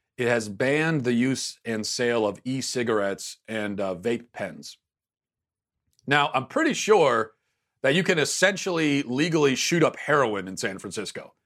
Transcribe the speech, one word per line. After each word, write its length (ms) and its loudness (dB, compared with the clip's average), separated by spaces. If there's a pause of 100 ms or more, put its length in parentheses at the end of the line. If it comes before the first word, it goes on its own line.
(160)
It 120 -2
has 200 0
banned 540 0
the 120 0
use 500 0
and 200 -4
sale 440 0
of 160 -6
e-cigarettes 920 -2 (100)
and, 320 -4
uh, 160 -2
vape 360 -4
pens. 460 -12 (1300)
Now, 260 2
I'm 140 -2
pretty 280 0
sure 580 4 (500)
that 120 4
you 80 2
can 160 2
essentially 840 0
legally 500 2
shoot 280 2
up 140 4
heroin 500 0
in 80 -10
San 240 -6
Francisco. 540 -10 (140)